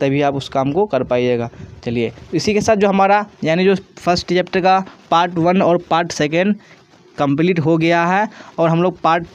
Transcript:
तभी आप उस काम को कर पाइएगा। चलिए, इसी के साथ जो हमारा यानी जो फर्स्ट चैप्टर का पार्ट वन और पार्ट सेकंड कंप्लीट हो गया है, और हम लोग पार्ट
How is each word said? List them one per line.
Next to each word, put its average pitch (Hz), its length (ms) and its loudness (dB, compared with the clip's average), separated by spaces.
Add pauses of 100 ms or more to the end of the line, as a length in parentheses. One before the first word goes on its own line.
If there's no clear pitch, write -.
तभी 139 220 0
आप 139 120 0
उस 139 140 -8
काम 135 240 -2
को 196 140 0
कर 131 160 -2
पाइएगा। 123 480 -2 (340)
चलिए, 117 280 -4 (220)
इसी 190 200 0
के 202 60 2
साथ 220 160 2
जो 202 120 2
हमारा 196 380 2 (180)
यानी 170 200 0
जो 190 100 4
फर्स्ट - 540 -4
चैप्टर 180 320 -2
का 190 240 2 (260)
पार्ट 175 240 2
वन 175 280 2
और 170 160 2 (120)
पार्ट 165 220 0
सेकंड 196 440 0 (600)
कंप्लीट 160 420 0
हो 160 160 2
गया 170 300 2
है, 196 220 0 (300)
और 165 100 2
हम 165 140 2
लोग 180 180 -2
पार्ट 170 340 0